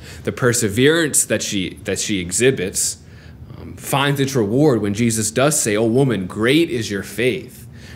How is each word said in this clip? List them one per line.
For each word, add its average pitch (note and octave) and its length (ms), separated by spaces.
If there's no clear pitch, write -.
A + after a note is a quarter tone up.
The A#2 80
perseverance B2+ 920
that A2 160
she, F#2 420
that F#2+ 160
she G2+ 200
exhibits, F#2+ 800
um, - 160
finds C#3 460
its C3+ 120
reward A#2+ 480
when G#2 120
Jesus A2 360
does D3+ 300
say, G#2 160
"Oh, A2 120
woman, A2+ 380
great A#2+ 440
is G#2+ 200
your G2 140
faith." - 640